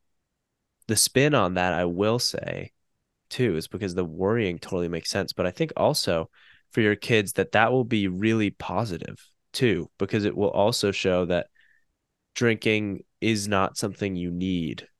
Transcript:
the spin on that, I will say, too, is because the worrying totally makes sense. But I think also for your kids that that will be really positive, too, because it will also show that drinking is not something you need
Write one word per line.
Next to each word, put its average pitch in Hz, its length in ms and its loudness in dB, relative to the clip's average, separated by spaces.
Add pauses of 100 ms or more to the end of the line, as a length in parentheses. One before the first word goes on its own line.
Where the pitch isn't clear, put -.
(880)
the 110 100 0
spin 147 380 2
on 92 200 2
that, 90 180 2
I 87 140 0
will 101 320 0
say, - 540 -6 (580)
too, 110 260 0
is 80 120 -6
because 92 260 -6
the 92 100 0
worrying 92 540 0
totally 87 300 -4
makes 85 220 -6
sense. 98 220 -4
But 90 140 -2
I 90 40 0
think 160 260 -4
also 95 540 0 (420)
for 123 100 0
your 104 140 4
kids 107 380 0
that 95 180 0
that 113 200 6
will 131 120 2
be 110 240 0
really 104 420 0
positive, 92 680 -6 (360)
too, 90 460 0
because 101 260 0
it 101 120 0
will 101 140 2
also 104 420 2
show 90 340 2
that 87 220 -2 (840)
drinking 107 680 0 (160)
is 104 280 0
not 95 300 2
something 98 380 -4
you 87 140 -4
need 87 580 -4 (120)